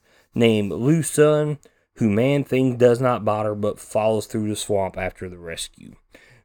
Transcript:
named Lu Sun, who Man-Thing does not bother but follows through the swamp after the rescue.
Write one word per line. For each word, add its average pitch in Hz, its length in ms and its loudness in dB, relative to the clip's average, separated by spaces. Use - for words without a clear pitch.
named 110 360 2
Lu 135 300 2
Sun, 151 560 2
who 117 140 0
Man-Thing 131 680 0
does 120 240 4
not 120 240 -2
bother 107 280 -2
but 104 260 -4
follows 110 480 -2
through 107 200 -4
the 104 80 -4
swamp 95 420 -4
after 92 300 -8
the 90 100 -16
rescue. - 580 -14